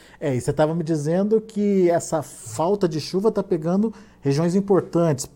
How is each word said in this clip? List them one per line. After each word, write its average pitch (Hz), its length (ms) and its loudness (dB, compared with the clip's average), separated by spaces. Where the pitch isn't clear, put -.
É, 139 160 -2
e 123 60 -2
você 143 120 -2
tava 151 220 2
me 170 80 -2
dizendo 170 600 0
que 202 480 2
essa 165 320 -2
falta 185 640 -2
de 156 120 -4
chuva 196 300 0
tá 202 120 0
pegando 190 500 0
regiões 156 340 0
importantes, 170 800 0